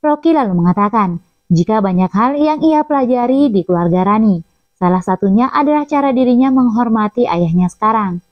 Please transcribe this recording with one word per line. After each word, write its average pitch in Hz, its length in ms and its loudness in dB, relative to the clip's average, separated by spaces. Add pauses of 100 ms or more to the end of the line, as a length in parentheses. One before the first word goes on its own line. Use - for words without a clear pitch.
Rocky 302 280 0
lalu 247 200 0
mengatakan, 185 640 0 (320)
jika 175 320 0
banyak 185 320 0
hal 247 240 0
yang 302 240 0
ia 302 240 2
pelajari 262 640 0
di 196 160 0
keluarga 175 400 0
Rani, 202 400 0 (320)
salah 180 240 0
satunya 196 480 0
adalah 294 400 -2
cara 277 240 0
dirinya 254 400 2
menghormati 233 720 0
ayahnya 175 440 0
sekarang. 208 520 -2 (100)